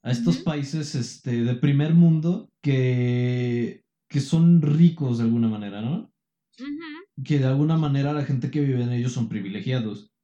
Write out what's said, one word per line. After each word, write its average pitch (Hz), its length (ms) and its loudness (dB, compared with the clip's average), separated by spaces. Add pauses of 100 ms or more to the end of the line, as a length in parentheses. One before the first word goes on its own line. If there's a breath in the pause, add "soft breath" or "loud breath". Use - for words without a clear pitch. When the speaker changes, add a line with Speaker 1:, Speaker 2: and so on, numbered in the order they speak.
Speaker 1:
A 127 80 -6
estos 165 260 0
Speaker 2:
Ujú. - 80 -12
Speaker 1:
países, 147 500 -4
este, 120 500 -4
de 123 100 0
primer 143 400 2
mundo 170 560 4 (120)
que, 123 1200 0 (260)
que 143 120 -2
son 165 420 4
ricos 147 560 4
de 117 60 0
alguna 113 240 2
manera, 104 320 -6
¿no? 139 320 -6 (480)
Speaker 2:
Ujú. 294 640 -12
Speaker 1:
Que 147 140 -2
de 131 80 0
alguna 151 300 0
manera 143 360 0
la 147 120 -4
gente 135 260 -4
que 151 100 -4
vive 131 220 0
en 120 100 -4
ellos 120 200 -4
son 113 160 -4
privilegiados 107 840 -8 (120)